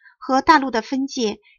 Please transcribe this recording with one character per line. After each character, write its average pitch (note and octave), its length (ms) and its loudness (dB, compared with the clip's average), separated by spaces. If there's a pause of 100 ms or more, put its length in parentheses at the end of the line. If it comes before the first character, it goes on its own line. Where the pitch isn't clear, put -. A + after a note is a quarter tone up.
(180)
和 C4+ 240 -2
大 D#4+ 160 6
路 C4+ 140 -4
的 A3 100 -2
分 C4+ 240 -6
界 A#3 340 -6 (180)